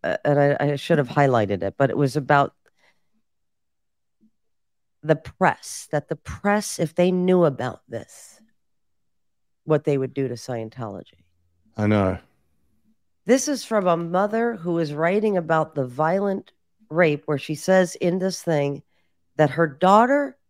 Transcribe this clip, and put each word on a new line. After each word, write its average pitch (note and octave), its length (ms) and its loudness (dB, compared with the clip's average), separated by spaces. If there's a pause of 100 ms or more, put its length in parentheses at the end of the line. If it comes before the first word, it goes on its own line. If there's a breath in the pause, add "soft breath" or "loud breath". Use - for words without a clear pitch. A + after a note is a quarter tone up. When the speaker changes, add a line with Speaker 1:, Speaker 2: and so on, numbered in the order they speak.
Speaker 1:
uh, E2+ 220 -2
and D3 160 2
I, C#3+ 200 2
I C#3+ 160 -2
should E3 220 0
have B2+ 100 -2
highlighted A2 540 2
it, G2 160 -6
but C#3 120 2
it - 60 -4
was C#3 200 0
about C#3+ 380 2 (2500)
the D3+ 140 0
press, - 760 -4
that D3 160 -6
the - 80 -6
press, - 640 -4
if E3 180 -4
they F3+ 160 2
knew F3+ 320 4
about B2+ 440 -2
this, - 520 -16 (1200)
what D3+ 200 2
they C#3+ 120 2
would C3 160 -2
do C3+ 160 -4
to A#2+ 60 -6
Scientology. A2+ 840 -10 (560)
Speaker 2:
I G#2+ 100 0
know. G2 320 2 (1040)
Speaker 1:
This B3+ 220 2
is C#4+ 180 -4
from G#3 220 0
a E3+ 100 2
mother G#3 600 -2
who E3+ 240 -4
is D3 120 -4
writing F#3+ 440 0
about D#3+ 400 -2
the C3 100 -2
violent F#3 680 -2 (380)
rape, D3+ 360 2
where D3 120 -2
she D#3 160 -6
says F#3 400 2
in F3+ 240 0
this F#3 240 -4
thing C#3+ 400 -2 (540)
that D3+ 140 4
her D#3+ 180 0
daughter A#3+ 680 4 (120)